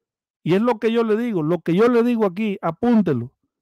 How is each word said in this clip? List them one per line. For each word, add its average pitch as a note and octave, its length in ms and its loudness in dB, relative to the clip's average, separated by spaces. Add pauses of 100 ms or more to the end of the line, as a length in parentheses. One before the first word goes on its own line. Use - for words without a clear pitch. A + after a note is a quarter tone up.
(440)
Y E3 120 2
es G3+ 60 2
lo A#3 200 0
que A3+ 100 0
yo A#3 140 0
le G#3+ 100 0
digo, A3 260 -4
lo E3 200 -2
que E3+ 120 -2
yo G#3 140 4
le A#3+ 160 2
digo A#3 220 0
aquí, G3 360 -4
apúntelo, E3+ 720 0 (300)